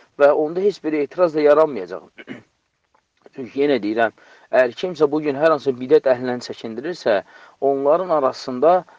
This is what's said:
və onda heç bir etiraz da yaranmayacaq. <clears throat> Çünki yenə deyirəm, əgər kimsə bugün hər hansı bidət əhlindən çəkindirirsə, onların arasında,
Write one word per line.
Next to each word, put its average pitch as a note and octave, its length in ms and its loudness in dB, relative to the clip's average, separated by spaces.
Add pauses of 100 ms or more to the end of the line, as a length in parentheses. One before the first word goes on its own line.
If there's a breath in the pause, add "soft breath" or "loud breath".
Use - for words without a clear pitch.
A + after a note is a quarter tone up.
(180 soft breath)
və C#3+ 140 6
onda D#3 280 -2
heç G3 240 -2
bir D#3 80 -4
etiraz D3+ 420 -2
da D#3 60 -2
yaranmayacaq. C#3 640 2 (240)
<clears throat> - 1080 -20
Çünki C3 280 -6
yenə C#3+ 200 2
deyirəm, G#2+ 300 0 (400 soft breath)
əgər B2+ 260 2
kimsə D#3 320 0
bugün D3 280 -2
hər D#3+ 160 4
hansı C#3 180 -2
bidət C3 380 2
əhlindən B2 340 -2
çəkindirirsə, A#2 800 -4 (360 soft breath)
onların C#3 520 0
arasında, C#3+ 720 0 (140 soft breath)